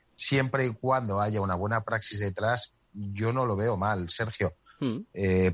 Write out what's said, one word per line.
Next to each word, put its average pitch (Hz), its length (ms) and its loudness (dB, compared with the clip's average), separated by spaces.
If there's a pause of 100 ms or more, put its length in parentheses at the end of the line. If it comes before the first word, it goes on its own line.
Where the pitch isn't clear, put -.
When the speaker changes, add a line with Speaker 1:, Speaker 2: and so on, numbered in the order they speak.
(180)
Speaker 1:
siempre 135 480 0
y 117 80 -2
cuando 117 480 0
haya 107 200 0
una 95 140 0
buena 104 280 0
praxis 107 360 -4
detrás, 104 540 -2 (180)
yo 101 400 -2
no 131 140 0
lo 107 100 0
veo 110 220 2
mal, 95 320 0
Sergio. 110 460 -2 (260)
Speaker 2:
Mm. 127 200 -2 (120)
Speaker 1:
Eh, 92 400 4